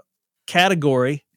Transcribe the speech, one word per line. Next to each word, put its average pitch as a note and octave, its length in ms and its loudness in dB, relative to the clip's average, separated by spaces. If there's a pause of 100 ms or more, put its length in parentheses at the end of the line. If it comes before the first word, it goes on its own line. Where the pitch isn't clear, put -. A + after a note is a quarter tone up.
(480)
category, D3 760 0 (140)